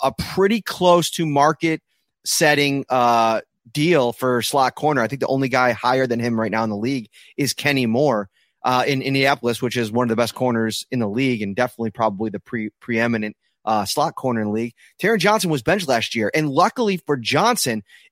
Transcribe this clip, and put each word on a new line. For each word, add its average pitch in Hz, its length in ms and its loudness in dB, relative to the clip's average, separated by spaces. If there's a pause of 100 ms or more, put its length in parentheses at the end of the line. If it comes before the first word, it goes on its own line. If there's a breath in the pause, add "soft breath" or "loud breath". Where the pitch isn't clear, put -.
a 135 80 2
pretty 196 520 0
close 175 480 4
to 170 140 -4
market 156 560 2 (440)
setting, 143 640 2
uh, 120 540 2 (280)
deal 147 420 2
for 123 300 0
slot 131 320 0
corner. 147 260 0
I 113 60 0
think 139 140 -6
the - 80 -2
only 135 200 0
guy 127 220 2
higher 127 380 0
than 117 100 -2
him 117 220 -2
right 110 100 -2
now 110 140 -2
in 110 60 -2
the 104 60 -4
league 120 320 -4 (280 loud breath)
is 139 160 -2
Kenny 143 340 0
Moore, 113 420 0 (360)
uh, 127 200 2
in 135 160 -2
Indianapolis, 135 640 0
which 123 140 -2
is 110 160 -2
one 120 140 0
of - 20 -2
the 113 80 -2
best 117 180 0
corners 113 560 -2
in 127 80 -4
the 110 100 -2
league 123 320 -2
and 101 140 -6
definitely 117 380 -4
probably 110 380 -2
the 98 100 -8
pre-, 110 300 -8 (100)
preeminent 113 560 -2 (320)
uh, 107 160 2
slot 147 320 -2
corner 120 240 -4
in 107 80 -2
the 104 40 -4
league. 117 220 -4 (260 soft breath)
Taron 214 180 2
Johnson 196 320 2
was 135 120 -2
benched 180 240 0
last 117 300 0
year. 107 180 0
And 156 160 0
luckily 196 460 2
for 147 200 -4
Johnson, 127 680 0 (280 soft breath)